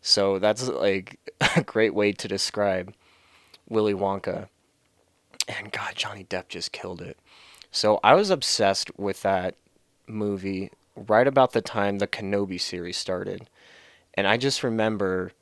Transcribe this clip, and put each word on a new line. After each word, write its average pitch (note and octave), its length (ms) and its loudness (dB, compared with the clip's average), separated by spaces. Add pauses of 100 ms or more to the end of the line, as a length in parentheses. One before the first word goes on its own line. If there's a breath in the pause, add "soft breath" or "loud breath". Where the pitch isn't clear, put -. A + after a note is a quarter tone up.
So G2 380 2
that's, G#2+ 300 0
like, F#2+ 500 -2 (220)
<laughs> - 160 0
a E3 60 2
great A2 320 2
way G#2 180 2
to G2 160 -8
describe G2 680 -2 (760 soft breath)
Willy G#2+ 260 2
Wonka. F#2+ 540 -4 (1000)
And - 240 -10
God, - 220 -8
Johnny G#2 300 -10
Depp F#2 240 -8
just - 240 -10
killed F#2 280 -10
it. F2 180 -14 (520 loud breath)
So G#2+ 340 2
I A#2 100 12
was G3 160 4
obsessed A2 680 0
with G2 240 -4
that F#2 320 0 (520)
movie G2 640 -4 (360)
right A2 200 6
about C3+ 260 4
the A2 100 2
time G2+ 360 -2
the G2+ 80 0
Kenobi G2 540 -4
series F2 360 -8
started. G2 520 -6 (680 soft breath)
And G2 120 2
I G#2 100 4
just C3+ 260 0
remember G#2 800 -2